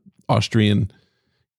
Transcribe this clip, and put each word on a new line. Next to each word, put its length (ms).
Austrian 600